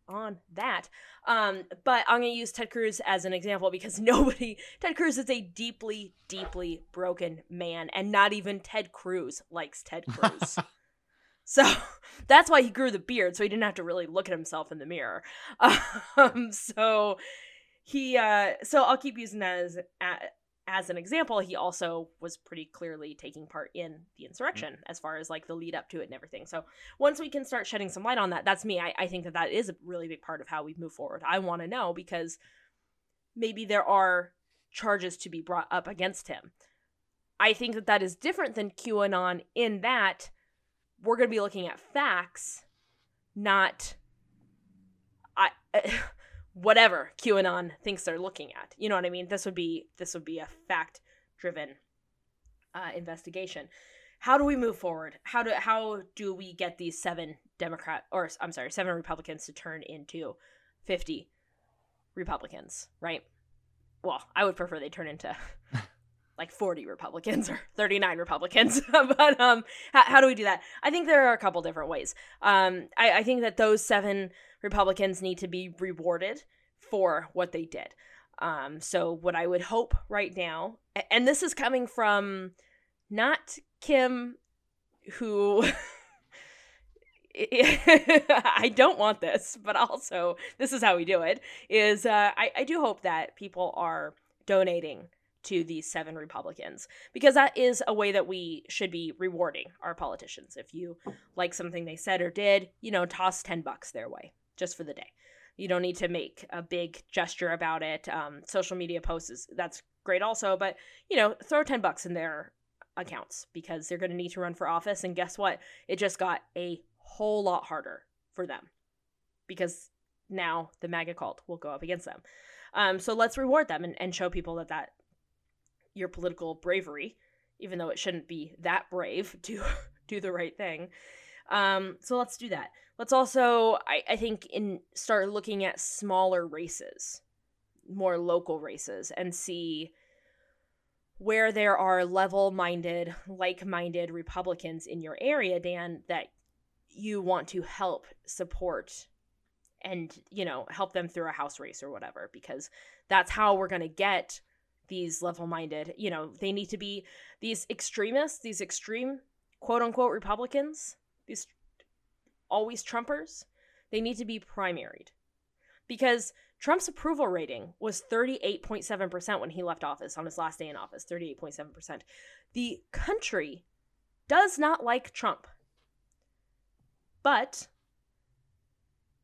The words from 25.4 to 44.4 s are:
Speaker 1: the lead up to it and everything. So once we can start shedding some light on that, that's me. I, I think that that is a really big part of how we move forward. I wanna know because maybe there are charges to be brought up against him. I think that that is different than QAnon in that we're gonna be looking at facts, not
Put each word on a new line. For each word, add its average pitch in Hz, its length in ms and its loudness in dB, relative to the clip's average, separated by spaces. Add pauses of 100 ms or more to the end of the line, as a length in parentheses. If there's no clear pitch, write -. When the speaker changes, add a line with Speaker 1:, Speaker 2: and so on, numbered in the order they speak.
Speaker 1:
the 165 80 -10
lead 165 220 -8
up - 140 -8
to 156 100 -10
it - 60 -10
and - 60 -16
everything. - 340 -16
So 165 180 -8 (340)
once 294 220 4
we 302 100 -10
can 269 140 -4
start 240 200 -6
shedding 202 240 -6
some 180 140 -12
light 240 160 0
on 196 120 2
that, 175 140 -4
that's 196 200 0
me. 196 160 -2
I, 170 180 -4
I 190 80 -2
think 180 160 -8
that 170 120 -10
that 165 180 -2
is 214 160 0
a 175 160 -8
really 170 240 -10
big 160 120 -12
part 156 200 -10
of - 80 -18
how 151 160 -6
we 156 120 -14
move 165 160 -12
forward. - 320 -12
I 175 140 0
wanna 170 300 -4
know 208 240 -4
because 170 460 -8 (960)
maybe 226 280 -4
there 208 200 4
are 185 480 4 (400)
charges 185 460 -2
to - 100 -12
be 165 120 -10
brought 170 300 -4
up 180 160 -2
against 185 400 -4
him. - 240 -12 (880)
I 214 140 8
think 233 240 -4
that 220 100 -8
that 208 160 6
is 185 140 -4
different 294 400 -4
than 208 140 -6
QAnon 190 720 0 (120)
in 220 280 -2
that 220 480 0 (680)
we're 226 160 2
gonna 240 120 4
be 220 120 0
looking 196 280 -4
at - 100 -10
facts, - 840 -2 (720)
not 196 580 2 (1400)